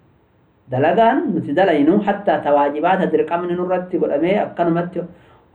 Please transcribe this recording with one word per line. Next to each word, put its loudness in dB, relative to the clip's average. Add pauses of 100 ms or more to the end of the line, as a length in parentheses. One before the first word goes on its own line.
(680)
Dalagaan 2
nuti -4
dalaynu 2
hattaa 0
tawaajibaata 2
dirqamni -2
nurratti -2
godhamee 0
akkanumatti -2 (540)